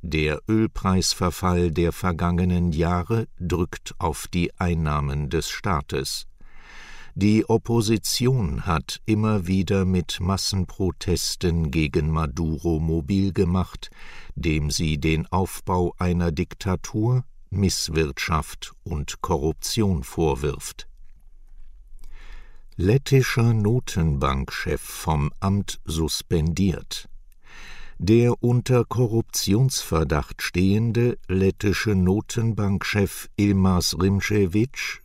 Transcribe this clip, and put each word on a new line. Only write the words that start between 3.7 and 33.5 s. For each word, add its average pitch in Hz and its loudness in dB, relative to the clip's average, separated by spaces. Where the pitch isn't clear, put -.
auf 80 -2
die 87 0
Einnahmen 73 0
des 80 -2
Staates. - -4
Die 104 4
Opposition 113 0
hat 80 -2
immer 107 2
wieder 95 2
mit 92 0
Massenprotesten 90 0
gegen 78 2
Maduro 80 0
mobil 82 0
gemacht, 90 0
dem 76 0
sie 76 0
den 78 0
Aufbau 90 0
einer 87 2
Diktatur, 107 -2
Misswirtschaft 80 0
und 76 -6
Korruption 85 0
vorwirft. 73 -2
Lettischer 117 4
Notenbankchef 78 0
vom 76 -2
Amt 98 -2
suspendiert. 82 -2
Der 117 4
unter 120 4
Korruptionsverdacht 107 0
stehende 110 2
lettische 95 2
Notenbankchef 101 0
Ilmaz 95 4